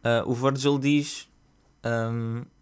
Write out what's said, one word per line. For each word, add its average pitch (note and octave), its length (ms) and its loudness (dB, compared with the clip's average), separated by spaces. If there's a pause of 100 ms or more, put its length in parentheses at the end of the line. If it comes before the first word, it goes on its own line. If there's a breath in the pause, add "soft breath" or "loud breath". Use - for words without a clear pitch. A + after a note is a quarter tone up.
Ah, A#2 240 2
o B2+ 80 0
Virgil C3+ 460 2
diz D3 480 0 (560)
hum A#2 600 -2 (180)